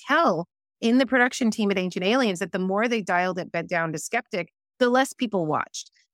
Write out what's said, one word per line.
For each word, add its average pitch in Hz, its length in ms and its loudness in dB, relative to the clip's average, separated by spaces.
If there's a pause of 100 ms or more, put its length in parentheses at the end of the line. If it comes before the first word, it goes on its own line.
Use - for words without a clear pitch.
tell 254 400 2 (340)
in 233 180 4
the 269 60 4
production 247 440 2
team 208 220 0
at 190 60 -2
Ancient 180 280 -2
Aliens 214 340 2
that 185 120 -6
the 190 80 -4
more 196 280 0
they 233 140 -2
dialed 180 380 0
it 160 120 -8
bed 165 160 -4
down 165 260 -2
to 160 60 -6
skeptic, 202 500 -6 (300)
the 247 100 4
less 262 240 2
people 202 320 -2
watched. - 440 -4 (240)